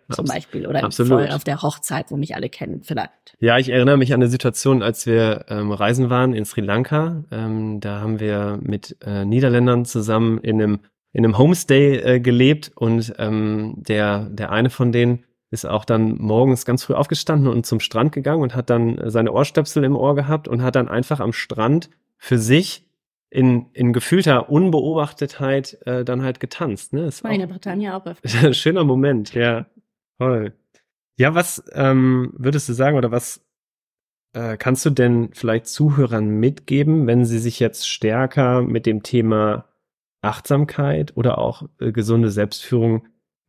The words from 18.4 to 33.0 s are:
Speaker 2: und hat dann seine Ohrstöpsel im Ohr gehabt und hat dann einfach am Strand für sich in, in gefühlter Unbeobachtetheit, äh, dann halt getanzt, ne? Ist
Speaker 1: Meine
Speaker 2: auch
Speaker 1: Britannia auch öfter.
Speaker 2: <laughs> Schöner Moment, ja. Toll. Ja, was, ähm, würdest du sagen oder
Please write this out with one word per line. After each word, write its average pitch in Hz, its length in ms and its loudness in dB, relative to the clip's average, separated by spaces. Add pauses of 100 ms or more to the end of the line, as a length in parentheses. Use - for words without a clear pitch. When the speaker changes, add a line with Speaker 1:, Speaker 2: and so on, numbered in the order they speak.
Speaker 2:
und 123 140 -4
hat 123 140 -4
dann 117 300 0 (100)
seine 113 220 2
Ohrstöpsel 147 540 0
im 139 100 2
Ohr 135 200 2
gehabt 147 340 -2
und 120 120 -2
hat 127 140 0
dann 123 140 0
einfach 127 320 -2
am 107 100 -2
Strand 127 580 -2 (280)
für - 220 0
sich 135 500 0 (400)
in, 123 440 2
in 120 200 2
gefühlter 147 560 2
Unbeobachtetheit, 147 1400 0
äh, 127 180 -4
dann 127 200 -4
halt 131 180 -4
getanzt, 127 520 -8
ne? 156 120 -4
Ist - 180 -8
Speaker 1:
Meine 208 220 -4
Speaker 2:
auch 180 60 -10
Speaker 1:
Britannia 190 460 -8
auch 190 80 -14
öfter. 131 480 0
Speaker 2:
<laughs> - 0 -
Schöner 165 300 0
Moment, 131 500 0
ja. 120 340 0 (520)
Toll. 120 340 -2 (640)
Ja, 143 180 2
was, - 280 -2 (100)
ähm, 131 640 2
würdest 139 300 -2
du 123 60 -4
sagen 135 240 2
oder 120 140 0